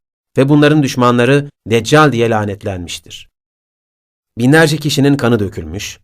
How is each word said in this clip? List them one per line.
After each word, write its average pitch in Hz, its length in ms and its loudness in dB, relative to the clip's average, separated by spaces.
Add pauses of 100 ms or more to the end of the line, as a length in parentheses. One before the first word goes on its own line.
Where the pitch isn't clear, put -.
(380)
ve 135 120 2
bunların 151 340 4
düşmanları 123 680 0 (180)
Deccal 127 440 2
diye 117 180 0
lanetlenmiştir. 101 1000 -8 (1080)
Binlerce 151 400 2
kişinin 143 400 0
kanı 120 220 0
dökülmüş, 90 640 -10